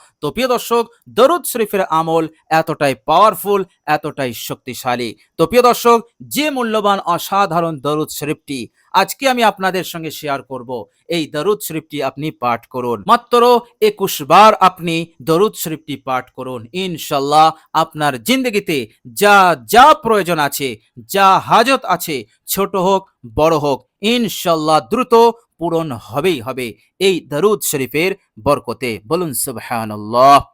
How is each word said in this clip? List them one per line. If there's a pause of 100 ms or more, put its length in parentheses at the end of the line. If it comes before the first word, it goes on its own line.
(220)
তো
প্রিয়
দর্শক, (180)
দরুদ
শরীফের
আমল (220)
এতটাই (100)
পাওয়ারফুল, (200)
এতটাই
শক্তিশালী। (220)
তো
প্রিয়
দর্শক, (180)
যে
মূল্যবান
অসাধারণ
দরুদ
শরীফটি (240)
আজকে
আমি
আপনাদের
সঙ্গে
শেয়ার
করব, (220)
এই
দরুদ
শরীফটি
আপনি
পাঠ
করুন।
মাত্র (220)
একুশ
বার
আপনি
দরুদ
শরীফটি
পাঠ
করুন।
ইনশাল্লাহ (200)
আপনার
জিন্দগিতে (260)
যা (100)
যা
প্রয়োজন
আছে, (260)
যা
হাজত
আছে, (220)
ছোট
হোক (260)
বড়
হোক, (140)
ইনশাল্লাহ
দ্রুত (260)
পূরণ
হবেই
হবে (260)
এই
দরুদ
শরীফের (280)
বরকতে।
বলুন
সুবহানাল্লাহ। (100)